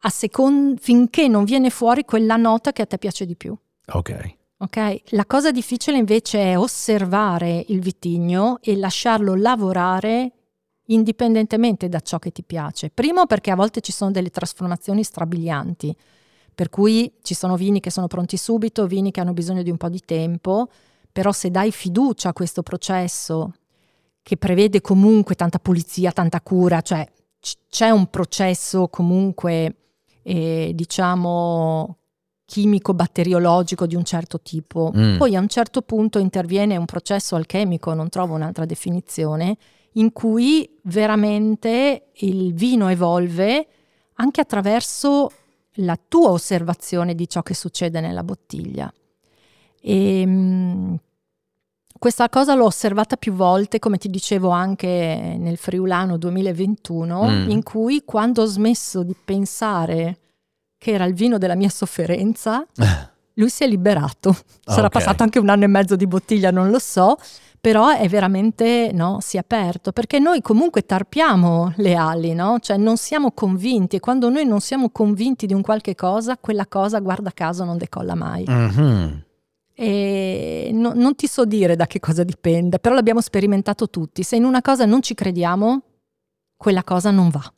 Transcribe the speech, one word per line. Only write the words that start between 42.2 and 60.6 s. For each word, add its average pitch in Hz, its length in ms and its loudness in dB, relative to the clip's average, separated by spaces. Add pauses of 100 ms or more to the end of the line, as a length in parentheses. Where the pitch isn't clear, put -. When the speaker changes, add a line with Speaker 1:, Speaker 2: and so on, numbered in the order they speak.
Speaker 1:
vino 214 340 2
evolve 180 800 0 (480)
anche 262 260 0
attraverso 233 880 0 (460)
la 175 220 -2 (100)
tua 330 220 6
osservazione 175 840 -2
di 175 140 -4
ciò 170 140 -4
che 180 120 -6
succede 170 460 -6
nella 160 240 -6
bottiglia. 69 680 -10 (880)
Ehm, 185 1160 0 (1000)
questa 240 300 0
cosa 277 260 2
l'ho 247 100 4
osservata 214 520 0
più 220 160 -4
volte, 190 460 2
come 208 180 0
ti 190 120 -6
dicevo 185 420 -2
anche 175 880 -2
nel 170 180 -4
Friulano 185 640 -2
duemilaventuno, 175 1080 -2
Speaker 2:
Mm. 196 220 0
Speaker 1:
in 214 120 0
cui 240 420 -2
quando 226 380 0
ho 220 40 2
smesso 208 560 0
di 180 120 -4 (100)
pensare 175 960 -2 (600)